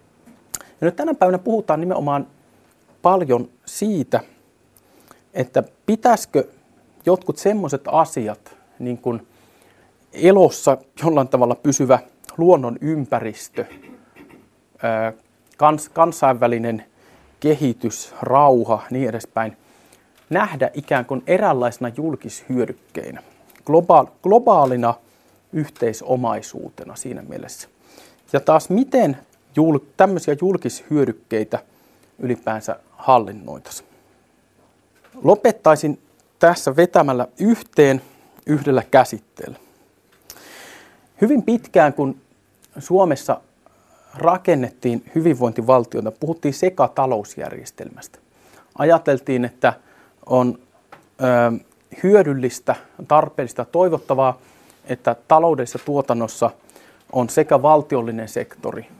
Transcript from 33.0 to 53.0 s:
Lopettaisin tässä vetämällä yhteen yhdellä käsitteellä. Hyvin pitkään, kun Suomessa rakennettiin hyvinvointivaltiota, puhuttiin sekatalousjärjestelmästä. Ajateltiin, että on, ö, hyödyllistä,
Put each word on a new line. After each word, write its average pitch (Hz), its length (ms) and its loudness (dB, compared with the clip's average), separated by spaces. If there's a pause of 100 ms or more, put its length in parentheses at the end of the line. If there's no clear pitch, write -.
Lopettaisin 156 760 2 (400)
tässä 165 380 2
vetämällä 143 520 2 (100)
yhteen 156 640 2 (440)
yhdellä 139 440 0
käsitteellä. - 680 2 (1600)
Hyvin 233 220 2
pitkään, 185 500 2
kun 135 240 -4 (600)
Suomessa 143 600 -2 (760)
rakennettiin 139 1000 -2
hyvinvointivaltiota, 123 960 0
puhuttiin 151 420 -6
sekatalousjärjestelmästä. - 1600 -6 (600)
Ajateltiin, 143 640 0
että 120 300 -2 (520)
on, 123 320 0 (640)
ö, 120 440 0 (380)
hyödyllistä, 143 720 0 (320)